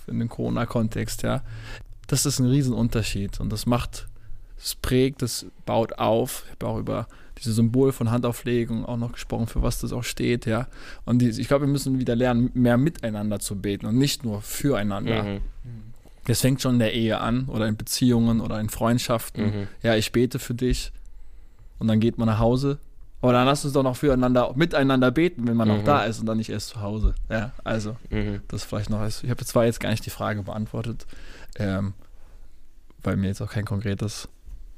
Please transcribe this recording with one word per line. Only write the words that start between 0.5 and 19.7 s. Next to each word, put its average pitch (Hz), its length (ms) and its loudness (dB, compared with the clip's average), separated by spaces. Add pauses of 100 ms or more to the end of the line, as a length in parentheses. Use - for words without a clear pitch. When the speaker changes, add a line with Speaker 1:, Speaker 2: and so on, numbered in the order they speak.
Speaker 1:
ja, 117 200 0 (640)
das - 180 0
ist 143 140 0
ein 127 80 4
Riesenunterschied 117 920 2
und 107 140 -2
das 107 140 -4
macht, - 400 -2 (500)
das - 180 -8
prägt, 131 460 2
das - 240 -4 (220)
baut 113 320 0
auf. 117 480 2
Ich - 60 -16
habe - 160 -8
auch 110 100 -2
über 110 280 -4 (320)
dieses 110 180 -2
Symbol 123 360 6
von 117 180 -2
Handauflegung 120 760 0
auch 120 100 -4
noch 117 160 -4
gesprochen, 117 340 -4
für 123 140 -2
was 113 200 0
das 117 120 -4
auch 120 120 -4
steht, 123 420 0
ja. 117 200 0 (380)
Und 120 140 4
die, 123 100 6
ich 110 200 -2
glaube, 143 180 4
wir 139 60 2
müssen 135 260 0
wieder 123 180 0
lernen, 123 380 4
mehr 123 240 6
miteinander 107 640 0
zu - 200 -6
beten 101 240 -2
und 107 140 2
nicht 139 260 2
nur 104 160 -4
füreinander. 104 840 0
Speaker 2:
Mhm. 101 160 -4 (840)
Speaker 1:
Das 113 160 2
fängt 135 220 2
schon 127 120 2
in 123 40 6
der 110 160 4
Ehe 110 260 2
an 120 300 0
oder 113 180 0
in 107 80 0
Beziehungen 117 640 4
oder 107 180 -2
in 107 120 -2
Freundschaften. 117 720 0
Speaker 2:
Mhm. 104 240 -2 (140)